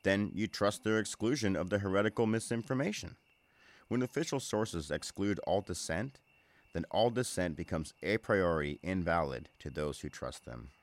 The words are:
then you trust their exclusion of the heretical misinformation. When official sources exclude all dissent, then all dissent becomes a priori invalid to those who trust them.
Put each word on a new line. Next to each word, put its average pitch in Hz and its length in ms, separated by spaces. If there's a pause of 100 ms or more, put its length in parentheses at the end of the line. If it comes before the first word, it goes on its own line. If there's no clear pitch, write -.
then 98 320
you 104 140
trust - 340
their 110 160
exclusion 110 560
of 87 160
the 101 80
heretical 101 480
misinformation. 117 880 (720)
When 123 160
official 139 380
sources 87 500
exclude 98 560
all 95 140
dissent, 92 580 (560)
then 85 160
all 110 180
dissent 92 480
becomes 80 460
a 101 160
priori 85 640
invalid 82 680 (120)
to 76 100
those 76 300
who 76 80
trust - 360
them. 62 260 (120)